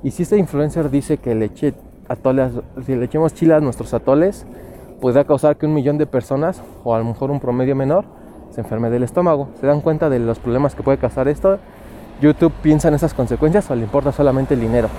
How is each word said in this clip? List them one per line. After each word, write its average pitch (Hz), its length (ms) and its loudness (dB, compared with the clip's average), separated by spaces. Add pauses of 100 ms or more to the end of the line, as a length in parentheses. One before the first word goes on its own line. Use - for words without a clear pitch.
y 139 80 -4
si 180 120 -4
este 208 140 2
influencer 151 520 0
dice 143 280 0
que 117 180 -2
le 110 100 0
eche 135 280 -2 (340)
atoles, 131 440 0 (340)
si 131 100 -2
le 123 100 -2
echemos 151 280 0
chile 160 200 4
a 151 60 6
nuestros 123 340 -4
atoles, 147 520 0 (560)
podría 127 240 4
causar 147 320 2
que - 80 -4
un 151 80 0
millón 147 240 0
de 151 100 0
personas, 139 540 -4 (220)
o 117 120 0
a 113 40 2
lo 113 60 -2
mejor 117 260 -4
un 143 80 -2
promedio 127 360 0
menor, 143 300 0 (460)
se 117 100 -10
enferme 113 280 -4
del 123 140 0
estómago. 147 460 0 (100)
¿Se 135 80 -2
dan 147 140 2
cuenta 156 280 0
de 127 100 2
los 117 200 -2
problemas 131 360 0
que - 80 -10
puede 139 140 2
causar 131 300 -2
esto? 285 320 0 (640)
¿YouTube 151 300 4 (120)
piensa 156 240 4
en 151 80 4
esas 151 180 -2
consecuencias 151 560 0
o 135 60 -2
le 117 80 -2
importa 139 280 0
solamente 135 440 2
el 123 60 0
dinero? 113 380 0